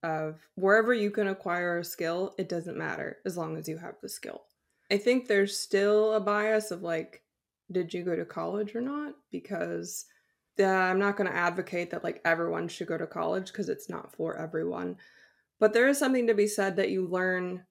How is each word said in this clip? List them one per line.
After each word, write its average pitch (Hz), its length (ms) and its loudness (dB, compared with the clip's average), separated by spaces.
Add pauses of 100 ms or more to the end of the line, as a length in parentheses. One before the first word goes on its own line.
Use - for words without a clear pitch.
Of 156 380 -4 (160)
wherever 214 360 6
you 208 200 2
can 208 160 0
acquire 175 500 -2
a 170 60 -4
skill, 170 520 -4
it 180 120 -4
doesn't 180 280 -6
matter - 480 -6
as 180 120 -6
long 160 200 -6
as 160 120 -10
you 160 100 -6
have 175 240 -14
the - 60 -12
skill. - 340 -12 (480)
I 202 80 2
think 247 300 2
there's 202 280 4
still 208 580 4
a 220 60 4
bias 208 520 2
of, 180 100 -8
like, 165 400 -4 (480)
did 175 240 -2
you 180 80 -4
go 175 140 0
to 170 80 -2
college 190 500 -4
or 226 60 -4
not? 285 340 -6 (160)
Because, 175 760 -6 (520)
uh, 196 60 6
I'm 185 340 4
not 202 180 2
gonna 190 140 0
advocate 175 600 -2
that, 170 120 -8
like, 175 220 -6
everyone 170 420 0
should 165 220 -8
go 165 100 -2
to 165 80 -4
college 175 460 -4
'cause 185 160 -6
it's - 200 -6
not - 240 -10
for 165 240 -6
everyone. 160 600 -4 (640)
But 214 120 6
there 233 140 6
is 277 120 4
something 262 280 2
to 226 80 4
be 208 140 4
said 196 280 0
that 190 140 2
you 185 160 0
learn 185 640 -2